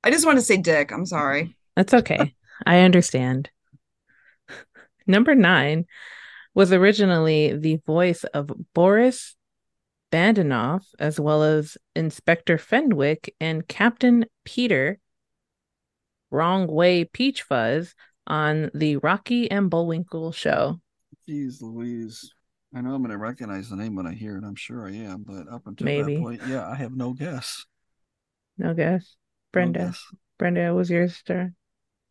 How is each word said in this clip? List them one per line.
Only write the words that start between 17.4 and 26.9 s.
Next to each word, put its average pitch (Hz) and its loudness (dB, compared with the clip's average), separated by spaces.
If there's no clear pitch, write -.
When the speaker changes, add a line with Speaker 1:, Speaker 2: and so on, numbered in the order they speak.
Speaker 2:
Fuzz, 135 -2
on 151 -2
the 151 0
Rocky 202 -2
and 196 0
Bullwinkle 165 -4
show. - -2
Speaker 3:
Jeez 143 -10
Louise. 117 -12
I 123 -12
know 127 -6
I'm 135 -4
gonna 107 -8
recognize 107 -10
the 98 -12
name 107 -8
when 92 -8
I 85 -10
hear 107 -12
it. 101 -12
I'm 101 -14
sure 117 -14
I 95 -14
am, 104 -14
but 98 -16
up 120 -18
until - -10
Speaker 2:
Maybe. 143 -4
Speaker 3:
that 160 -6
point, 120 -10
yeah, 123 -8
I 113 -10
have 127 -10